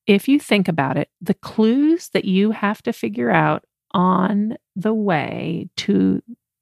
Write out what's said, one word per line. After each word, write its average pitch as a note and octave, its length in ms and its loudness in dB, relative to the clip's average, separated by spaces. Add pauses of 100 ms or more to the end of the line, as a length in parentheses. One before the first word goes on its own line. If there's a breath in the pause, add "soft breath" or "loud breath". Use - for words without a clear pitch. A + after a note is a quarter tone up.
If G3+ 240 2
you C#4+ 120 4
think G3+ 260 0
about D3 300 -2
it, D3 140 -4 (100)
the F#3 140 -2
clues C#4 760 0
that - 160 -2
you G3 260 2
have G#3+ 320 -4
to A#3+ 100 -4
figure A3+ 380 -4
out D#3 340 2 (280)
on F#3+ 680 0 (160)
the G#3 180 -2
way E3 840 -4
to F#3+ 460 0 (400)